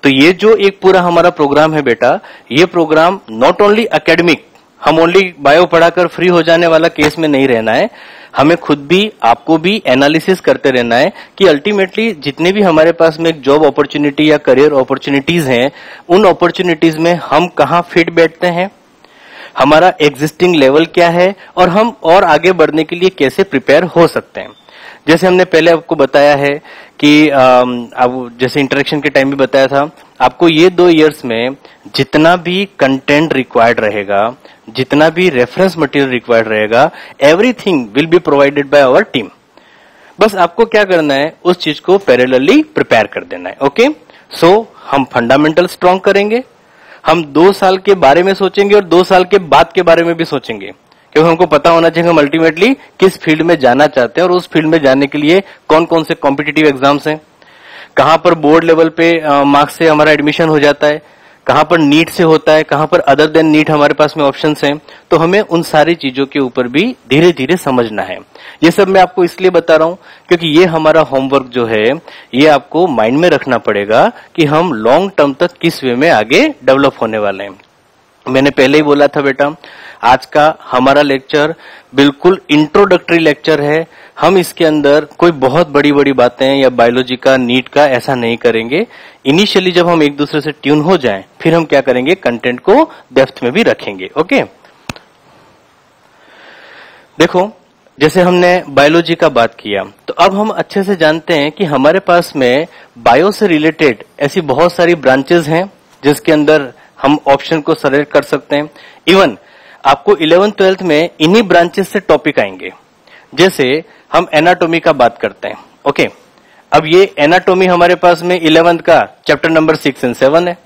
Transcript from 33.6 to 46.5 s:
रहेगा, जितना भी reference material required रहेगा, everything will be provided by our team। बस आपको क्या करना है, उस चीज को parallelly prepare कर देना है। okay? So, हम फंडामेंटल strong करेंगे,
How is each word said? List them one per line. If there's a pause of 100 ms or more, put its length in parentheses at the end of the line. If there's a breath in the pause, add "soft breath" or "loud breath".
रहेगा, (360 soft breath)
जितना
भी
reference
material
required
रहेगा, (340 loud breath)
everything (100)
will
be
provided
by
our
team। (960 soft breath)
बस
आपको
क्या
करना
है,
उस
चीज
को
parallelly
prepare
कर
देना
है।
okay? (520 soft breath)
So, (260)
हम
फंडामेंटल
strong
करेंगे, (600 soft breath)